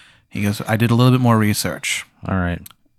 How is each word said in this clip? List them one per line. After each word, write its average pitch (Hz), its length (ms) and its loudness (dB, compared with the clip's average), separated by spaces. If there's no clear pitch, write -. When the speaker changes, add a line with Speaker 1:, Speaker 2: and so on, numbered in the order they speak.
Speaker 1:
He - 140 -8
goes, 101 240 -2
"I 110 100 0
did 117 140 2
a 120 40 4
little 123 160 4
bit 127 100 4
more 117 160 4
research." - 680 -2
Speaker 2:
All 95 80 -2
right. 87 260 -2